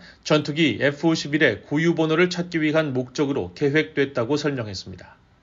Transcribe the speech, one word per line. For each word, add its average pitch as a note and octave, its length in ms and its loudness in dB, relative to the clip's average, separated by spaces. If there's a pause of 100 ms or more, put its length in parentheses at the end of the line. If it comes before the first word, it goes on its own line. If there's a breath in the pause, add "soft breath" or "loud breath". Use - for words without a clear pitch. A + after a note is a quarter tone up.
(240 loud breath)
전투기 D3+ 560 2
에프오십일의 C#3+ 800 2
고유 E3 320 0
번호를 D#3+ 340 2
찾기 F3 320 -4
위한 D3+ 320 2
목적으로 B2+ 640 -2
계획됐다고 C#3+ 840 0
설명했습니다. A2 800 -6 (260)